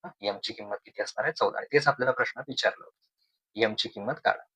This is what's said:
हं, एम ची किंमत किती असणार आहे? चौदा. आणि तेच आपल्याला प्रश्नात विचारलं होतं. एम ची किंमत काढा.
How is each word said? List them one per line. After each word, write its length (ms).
हं, 60
एम 160
ची 100
किंमत 320
किती 180
असणार 220
आहे? 80
चौदा. 260
आणि 140
तेच 160
आपल्याला 240
प्रश्नात 360
विचारलं 360
होतं. 760
एम 120
ची 140
किंमत 360
काढा. 180